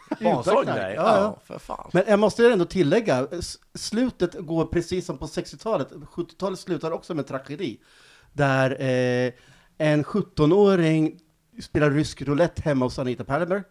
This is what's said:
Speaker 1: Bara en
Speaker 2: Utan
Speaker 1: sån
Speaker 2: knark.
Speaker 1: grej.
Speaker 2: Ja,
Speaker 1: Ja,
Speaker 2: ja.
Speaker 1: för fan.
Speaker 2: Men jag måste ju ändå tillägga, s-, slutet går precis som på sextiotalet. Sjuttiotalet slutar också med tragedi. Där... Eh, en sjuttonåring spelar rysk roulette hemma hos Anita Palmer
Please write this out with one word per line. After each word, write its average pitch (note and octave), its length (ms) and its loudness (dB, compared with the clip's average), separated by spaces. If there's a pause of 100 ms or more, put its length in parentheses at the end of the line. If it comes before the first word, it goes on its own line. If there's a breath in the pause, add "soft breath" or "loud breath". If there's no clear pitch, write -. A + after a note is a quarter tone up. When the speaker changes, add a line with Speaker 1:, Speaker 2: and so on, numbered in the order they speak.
Speaker 1:
Bara - 100 -6
en G#3+ 80 -4 (140)
Speaker 2:
Utan A#2 40 -8
Speaker 1:
sån G#3 200 4
Speaker 2:
knark. D#3+ 120 -2
Speaker 1:
grej. G2 180 -4
Speaker 2:
Ja, D3+ 80 -4 (140)
Speaker 1:
Ja, F#3+ 40 4
Speaker 2:
ja. G#3 240 -2
Speaker 1:
för - 140 -14
fan. - 340 -12
Speaker 2:
Men F#3 140 4
jag G#3 120 4
måste G#3+ 240 2
ju A#3 100 8
ändå F#3 120 2
tillägga, E3+ 680 2
s-, E3+ 260 -10 (160)
slutet G#3+ 680 -2
går E3 260 -2
precis F3 400 -4
som D3 120 -8
på D#3 80 -10
sextiotalet. E3 600 -6 (220)
Sjuttiotalet F3+ 480 -8
slutar D#3+ 320 -6
också F3 240 -8
med C#3 120 -4
tragedi. C3+ 540 -8 (520 soft breath)
Där... C3+ 500 0
Eh, B2+ 500 0 (460 soft breath)
en D3+ 260 2
sjuttonåring E3+ 1160 2 (420)
spelar D3+ 280 2
rysk D3 320 -2
roulette D3 400 0
hemma C3+ 220 0
hos B2 140 -4
Anita B2 260 -6
Palmer F3 460 -2